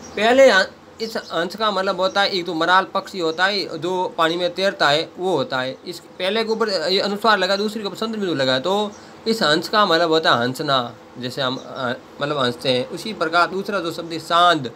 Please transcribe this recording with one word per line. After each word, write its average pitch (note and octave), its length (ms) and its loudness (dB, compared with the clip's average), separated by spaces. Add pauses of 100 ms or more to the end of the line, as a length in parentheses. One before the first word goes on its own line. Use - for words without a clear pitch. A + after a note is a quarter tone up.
(160)
पहले B3 360 6
हं-, - 500 0
इस A3 160 -6
हंस F#3 380 -4
का G#3+ 160 0
मतलब F#3 300 -2
होता F#3+ 200 2
है, G3+ 80 2
एक F3 160 -4
तो F3+ 80 -4
मराल F3 320 4
पक्षी F#3+ 340 -6
होता E3 260 0
है F#3+ 320 -2
जो F3+ 400 -4
पानी E3 180 2
में F3 180 -2
तैरता F#3 360 2
है, D3+ 280 2
वो F3+ 200 0
होता C3 220 -2
है। C3 180 -6 (100)
इस F3+ 120 -12
पहले G#3 440 -4
के A3 80 -4
ऊपर A3 180 -2
ये F#3 300 0
अनुस्वार G#3 380 2
लगा, F#3+ 180 0
दूसरे G#3 260 -4
के G3+ 60 -6
ऊपर F3+ 80 -8
संधि A3 220 -6
बिंदु F#3 180 -2
लगा, C3 240 2
तो G3+ 320 -2 (360)
इस A3 160 0
हंस D#3+ 260 2
का G#3+ 160 4
मतलब E3 240 2
होता D#3+ 220 2
है B2+ 80 4
हंसना, B2+ 560 -2 (240)
जैसे B2 220 -6
हम, C3 160 -2
अ, B2 360 -6 (280)
मतलब D3 160 -2
हंसते B2 320 -2
हैं। B2+ 200 0
उसी G3+ 240 -8
प्रकार E3 340 2
दूसरा F#3+ 320 -6
जो E3 120 -4
शब्द E3+ 220 -10
है D#3+ 60 -8
चाँद E3+ 560 2